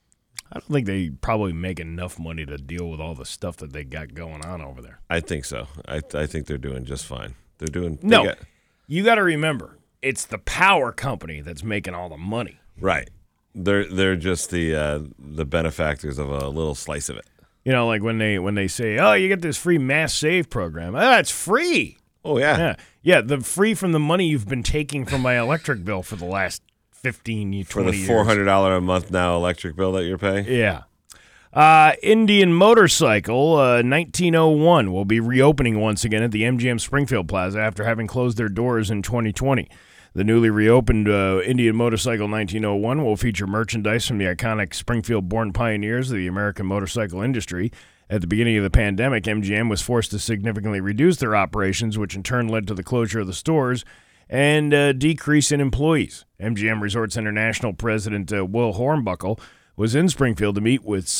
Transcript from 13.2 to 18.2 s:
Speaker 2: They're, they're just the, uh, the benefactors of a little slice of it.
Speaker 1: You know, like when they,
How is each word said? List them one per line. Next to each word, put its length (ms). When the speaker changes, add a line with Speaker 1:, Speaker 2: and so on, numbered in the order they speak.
Speaker 2:
They're, 320
they're 300
just 340
the, 240
uh, 260
the 260
benefactors 760
of 120
a 180
little 260
slice 340
of 80
it. 100
Speaker 1:
You 80
know, 140
like 160
when 160
they, 200